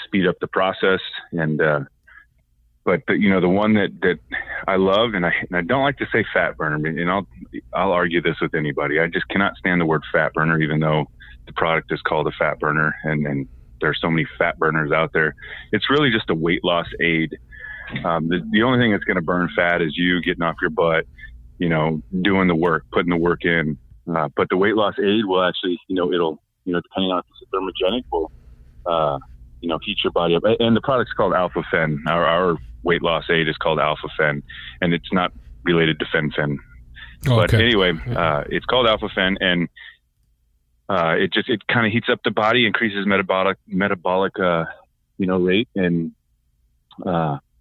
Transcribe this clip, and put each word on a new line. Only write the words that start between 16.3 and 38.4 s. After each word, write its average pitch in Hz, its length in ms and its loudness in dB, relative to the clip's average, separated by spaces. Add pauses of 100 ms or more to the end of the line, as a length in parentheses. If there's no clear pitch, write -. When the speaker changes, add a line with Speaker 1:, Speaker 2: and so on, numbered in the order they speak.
Speaker 1:
weight 82 280 -2
loss 87 240 0 (140)
aid. 80 360 0 (680)
Um, 82 260 -2
the, 90 120 0 (100)
the 107 120 4
only 123 160 2
thing 117 120 4
that's 98 120 0
gonna 92 180 0
burn 87 340 0
fat 87 260 2
is 80 160 -2
you 90 240 2
getting 85 220 -2
off 80 180 0
your 85 100 0
butt, 82 340 2 (540)
you 87 100 0
know, 80 320 0 (200)
doing 95 260 2
the 87 80 4
work, 80 360 0
putting 90 200 0
the 85 60 2
work 85 280 0
in. 80 320 0 (340)
Uh, 78 240 0
but 92 140 2
the 95 80 0
weight 101 180 2
loss 104 240 0
aid 104 260 2
will 92 180 2
actually, 90 440 -2
you 95 80 -4
know, 90 160 0
it'll, 85 300 -2 (240)
you 90 80 -4
know, 87 80 -2
depending 95 300 -4
on 90 80 -2
if 82 100 -8
it's - 120 -20
a - 140 -8
thermogenic, 95 560 -2
will, 80 200 -4 (560)
uh, 78 300 0 (440)
you 85 80 -6
know, 80 140 -2
heat 101 200 -6
your 92 80 -2
body 85 240 2
up. 85 100 0
A-, - 140 4
and 117 160 4
the 110 60 2
product's 127 320 0
called 98 200 0
Alpha 87 280 0 (100)
Fen. 78 360 0
Our, 85 180 2
our 85 320 2 (240)
weight 82 220 0
loss 82 260 0
aid 80 180 2
is 78 100 -2
called 80 220 0
Alpha 76 280 -2 (100)
Fen, 73 240 0 (400)
and 85 140 2
it's - 180 -6
not 90 180 0 (320)
related 82 360 2
to - 120 -6
Fen 78 240 0
Phen. 73 220 -2 (720)
Speaker 2:
Oh, 123 80 4
Speaker 1:
But 87 180 4
Speaker 2:
okay. 110 100 6
Speaker 1:
anyway, 98 300 4 (140)
Speaker 2:
Yeah. 123 120 -4 (200)
Speaker 1:
uh, 71 100 -4